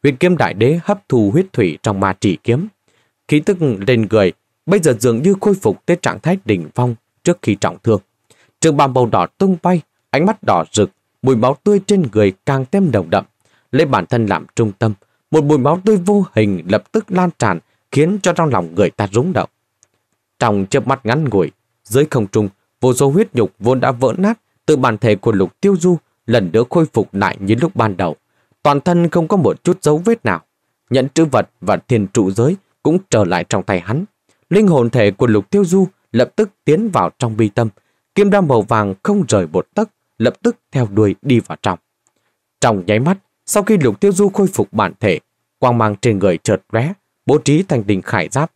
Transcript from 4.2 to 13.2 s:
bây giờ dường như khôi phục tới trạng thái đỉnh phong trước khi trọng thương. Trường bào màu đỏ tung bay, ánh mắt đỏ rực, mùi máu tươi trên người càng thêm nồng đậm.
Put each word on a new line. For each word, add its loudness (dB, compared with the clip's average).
bây 2
giờ 2
dường 0
như 2
khôi 2
phục -4
tới 0
trạng -6
thái -2
đỉnh -4
phong -2
trước 0
khi -2
trọng -4
thương. 0
Trường 2
bào 2
màu 0
đỏ 0
tung 0
bay, 0
ánh 0
mắt -2
đỏ 0
rực, 0
mùi 2
máu 0
tươi 2
trên 2
người 2
càng -2
thêm 0
nồng -2
đậm. -2